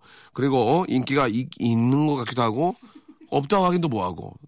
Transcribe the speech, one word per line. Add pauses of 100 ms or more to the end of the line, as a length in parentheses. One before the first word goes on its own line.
(340)
그리고
인기가
이-, (100)
있는
것
같기도
하고 (540)
없다고
하긴
또
뭐하고 (140)